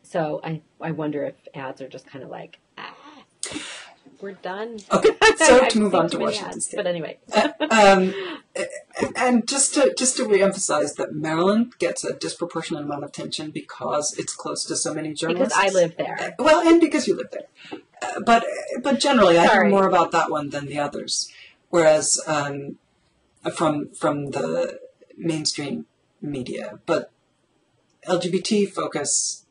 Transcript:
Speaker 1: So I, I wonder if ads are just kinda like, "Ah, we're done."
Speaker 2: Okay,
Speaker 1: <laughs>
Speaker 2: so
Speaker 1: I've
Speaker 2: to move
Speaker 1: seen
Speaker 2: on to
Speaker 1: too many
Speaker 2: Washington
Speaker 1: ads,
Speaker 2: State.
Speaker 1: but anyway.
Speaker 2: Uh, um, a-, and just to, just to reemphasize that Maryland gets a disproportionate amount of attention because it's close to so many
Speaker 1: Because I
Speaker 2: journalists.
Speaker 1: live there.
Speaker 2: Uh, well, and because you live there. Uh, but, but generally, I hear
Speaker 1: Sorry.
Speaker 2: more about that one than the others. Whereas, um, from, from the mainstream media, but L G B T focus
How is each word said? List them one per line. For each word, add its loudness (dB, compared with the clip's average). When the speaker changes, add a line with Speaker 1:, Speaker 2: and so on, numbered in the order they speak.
Speaker 1:
So -4
I, -8
I -6
wonder -4
if -8
ads -12
are -14
just -20
kinda -16
like, -16
"Ah, -16
we're -12
done." -10
Speaker 2:
Okay, 6
Speaker 1:
<laughs> 6
Speaker 2:
so 8
Speaker 1:
I've 4
Speaker 2:
to 2
move 2
Speaker 1:
seen 2
Speaker 2:
on 2
to -4
Speaker 1:
too -4
many -2
Speaker 2:
Washington -8
Speaker 1:
ads, -8
Speaker 2:
State. -10
Speaker 1:
but -4
anyway. -6
Speaker 2:
Uh, 2
um, 6
a-, -4
and 2
just 0
to, 4
just 0
to 0
reemphasize 2
that -6
Maryland 0
gets -2
a -6
disproportionate -6
amount -6
of -12
attention -10
because -6
it's -8
close -8
to -8
so -4
many -8
Speaker 1:
Because -6
I 2
Speaker 2:
journalists. -2
Speaker 1:
live 2
there. -6
Speaker 2:
Uh, -6
well, 6
and 8
because 2
you 2
live -10
there. -14
Uh, -6
but, 6
but 0
generally, 6
I 6
hear 6
Speaker 1:
Sorry. 4
Speaker 2:
more 4
about 2
that 0
one -4
than -8
the -8
others. -6
Whereas, 4
um, -4
from, -2
from -2
the -4
mainstream -4
media, -10
but -2
L 0
G -4
B 0
T 2
focus -4